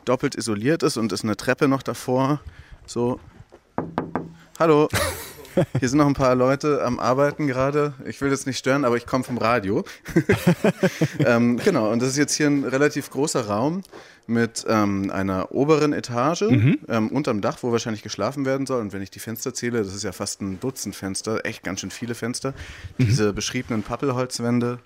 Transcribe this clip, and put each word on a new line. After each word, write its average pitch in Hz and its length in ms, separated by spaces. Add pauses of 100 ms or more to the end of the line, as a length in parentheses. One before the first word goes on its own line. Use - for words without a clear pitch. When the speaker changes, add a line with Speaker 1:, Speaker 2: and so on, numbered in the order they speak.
Speaker 1:
doppelt 127 300
isoliert 113 480
ist - 140
und 110 160
ist 92 120
eine 107 120
Treppe 127 320
noch 135 160
davor. 131 560 (460)
So. 120 340 (1400)
Hallo. 151 340
Speaker 2:
<laughs> - 60 (840)
Speaker 1:
Hier 127 80
sind 127 80
noch 147 100
ein 143 60
paar 131 220
Leute 135 500
am 123 140
Arbeiten 143 480
gerade. 139 480 (120)
Ich - 140
will 139 100
jetzt 139 160
nicht 131 120
stören, 135 260
aber 120 140
ich - 80
komm 127 180
vom 120 140
Radio. 113 460 (300)
<laughs> 156 100 (960)
Ähm, 120 380
genau, 117 340
und 117 120
das 131 80
ist 131 80
jetzt 147 160
hier 151 120
ein 143 180
relativ 139 460
großer 135 360
Raum 135 360 (440)
mit, 117 420
ähm, 101 420
einer 95 420
oberen 147 400
Etage, 123 500
Speaker 2:
Mhm. 165 360 (100)
Speaker 1:
ähm, 110 200
unterm 127 320
Dach, 127 220
wo 120 100
wahrscheinlich 110 300
geschlafen 131 420
werden 135 220
soll. 131 140
Und 101 120
wenn 98 100
ich 95 80
die - 80
Fenster 113 360
zähle, 120 240
das 98 160
ist 98 100
ja 95 80
fast - 300
ein 95 180
Dutzend 120 340
Fenster, 98 520
echt 110 180
ganz 92 160
schön - 100
viele 120 240
Fenster. 127 380 (460)
Speaker 2:
Mhm. 127 80
Speaker 1:
Diese 107 260
beschriebenen 107 500
Pappelholzwände 120 1040